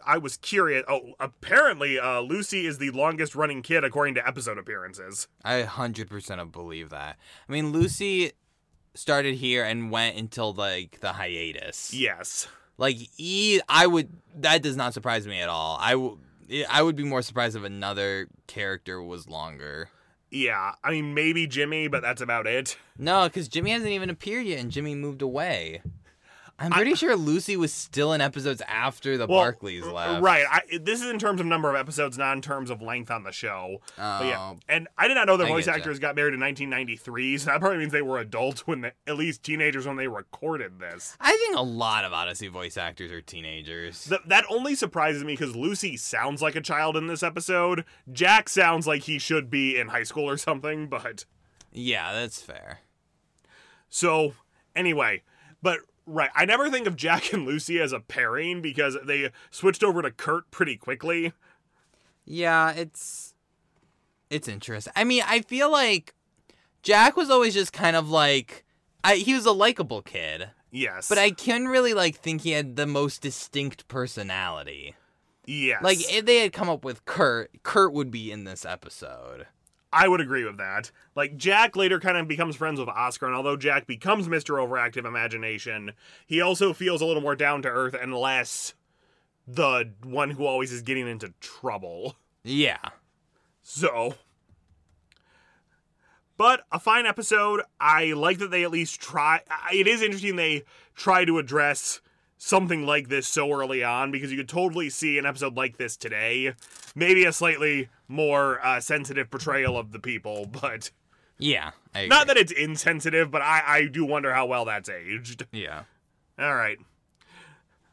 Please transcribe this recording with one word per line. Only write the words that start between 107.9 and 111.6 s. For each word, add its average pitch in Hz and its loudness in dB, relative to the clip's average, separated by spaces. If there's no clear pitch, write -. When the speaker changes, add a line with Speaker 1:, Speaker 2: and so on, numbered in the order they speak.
Speaker 1:
more, 143 2
uh, 127 2
sensitive 135 -2
portrayal 135 0
of 107 -8
the 107 -14
people, 107 -8
but 113 -8
Speaker 2:
Yeah, 92 0